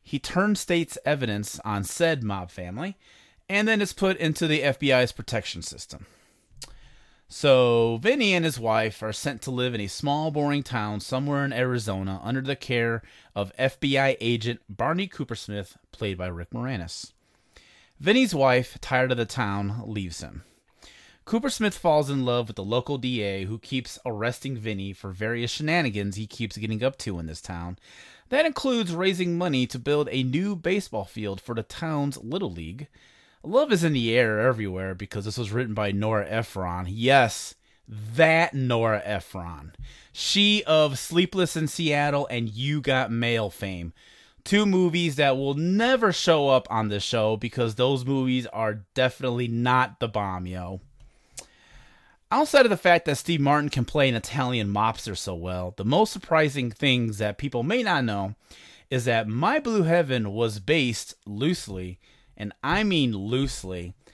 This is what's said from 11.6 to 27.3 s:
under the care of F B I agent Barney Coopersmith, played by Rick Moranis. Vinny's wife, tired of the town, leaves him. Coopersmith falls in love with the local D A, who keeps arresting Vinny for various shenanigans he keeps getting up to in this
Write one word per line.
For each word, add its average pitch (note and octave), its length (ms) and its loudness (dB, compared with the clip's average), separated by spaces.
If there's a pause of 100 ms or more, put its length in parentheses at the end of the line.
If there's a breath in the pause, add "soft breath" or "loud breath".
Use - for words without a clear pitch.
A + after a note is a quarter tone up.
under C3+ 180 -2
the C3+ 160 -4
care A#2 460 -2 (320 loud breath)
of G2 240 -4
F C3 220 0
B C#3 180 2
I C3+ 220 2
agent A#2 480 -2
Barney D#3+ 400 -2
Coopersmith, G#2 680 -10 (160)
played G2 240 -4
by F2+ 120 -6
Rick F2 220 -10
Moranis. A#2 640 -8 (840 soft breath)
Vinny's G#3 360 4
wife, C3 460 4
tired B2+ 300 0
of A#2+ 80 0
the A2+ 80 0
town, G2+ 580 -4
leaves G#2 360 -6
him. D#2 240 -14 (840 loud breath)
Coopersmith A3+ 480 0
falls D3+ 340 2
in C3+ 160 0
love A#2+ 240 0
with A2 80 -10
the F#2+ 80 -8
local B2 340 -2
D B2+ 240 -2
A, G2 240 -2
who A2 120 -6
keeps - 480 -6
arresting A#2+ 500 -4
Vinny G2+ 360 -6
for F#2+ 180 -12
various A2+ 400 -4
shenanigans A#2 640 -2
he G#2+ 140 -6
keeps - 280 -8
getting G#2+ 280 -4
up C3 140 0
to F#2 200 -6
in E2 80 -8
this D#2 140 -12